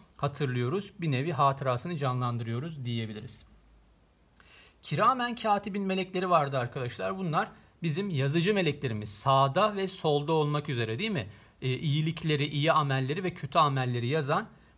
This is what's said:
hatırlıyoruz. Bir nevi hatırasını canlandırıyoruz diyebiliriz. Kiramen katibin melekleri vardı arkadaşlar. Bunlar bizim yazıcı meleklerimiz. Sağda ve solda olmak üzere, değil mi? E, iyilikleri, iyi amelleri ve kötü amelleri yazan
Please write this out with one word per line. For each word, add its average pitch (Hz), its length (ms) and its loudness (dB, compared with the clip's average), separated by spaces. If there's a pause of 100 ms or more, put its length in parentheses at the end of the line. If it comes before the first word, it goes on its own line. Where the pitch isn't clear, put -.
(180)
hatırlıyoruz. 139 800 -2
Bir 165 120 0
nevi 139 200 0
hatırasını 139 640 0
canlandırıyoruz 123 880 -4
diyebiliriz. 110 600 -6 (1400)
Kiramen 240 540 2
katibin 202 480 0
melekleri 190 460 0
vardı 143 280 4
arkadaşlar. 131 600 -4
Bunlar 190 340 -2 (320)
bizim 170 260 -2
yazıcı 160 440 2
meleklerimiz. 139 560 -2
Sağda 139 640 2
ve 190 120 -2
solda 151 440 0
olmak 147 380 2
üzere, 117 300 -2
değil 220 120 -2
mi? 110 180 -4 (320)
E, 131 160 -2
iyilikleri, 156 680 0
iyi 147 240 0
amelleri 143 520 0
ve 175 100 -4
kötü - 260 0
amelleri 127 480 2
yazan 156 400 0 (300)